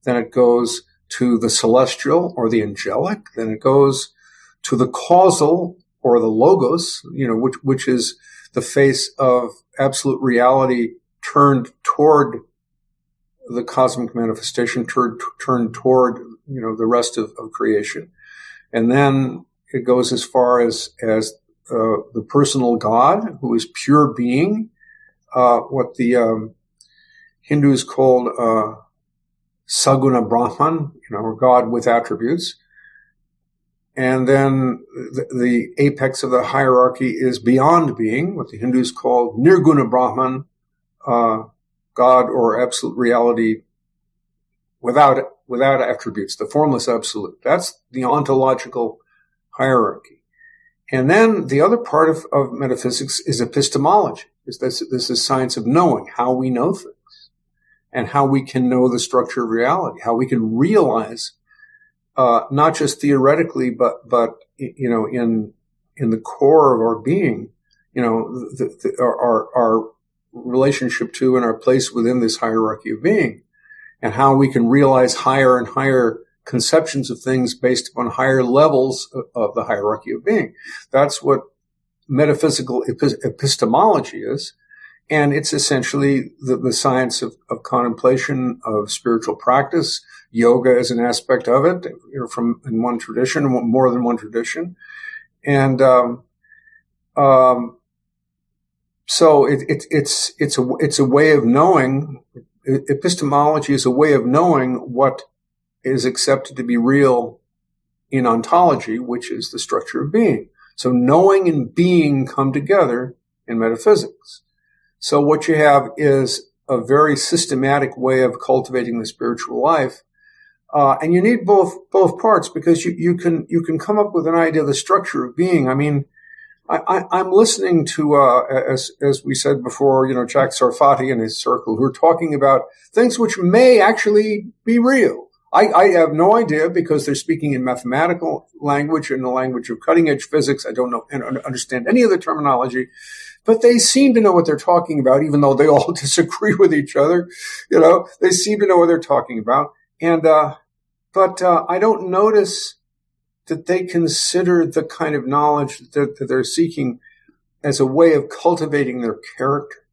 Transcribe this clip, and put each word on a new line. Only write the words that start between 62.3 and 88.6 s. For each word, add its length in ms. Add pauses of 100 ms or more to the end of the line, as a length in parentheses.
not 240
just 280
theoretically, 680
but, 400
but, 280 (220)
y-, 180
you 120
know, 180
in, 460 (440)
in 120
the 100
core 560
of 60
our 180
being, 520 (420)
you 80
know, 320 (240)
the, 260
the, 160
our, 220
our, 340
our 360 (420)
relationship 800
to 240
and 80
our 100
place 380
within 280
this 180
hierarchy 520
of 120
being, 400 (580)
and 140
how 200
we 160
can 160
realize 480
higher 440
and 100
higher 520 (240)
conceptions 680
of 100
things 340
based 360
upon 200
higher 320
levels 720
of, 120 (100)
of 200
the 100
hierarchy 460
of 140
being. 300 (360)
That's 320
what 200 (640)
metaphysical 800
epis-, 360
epistemology 960
is. 320 (560)
And 240
it's 180
essentially 800 (100)
the, 160
the 160
science 500
of, 140 (140)
of 120
contemplation, 1000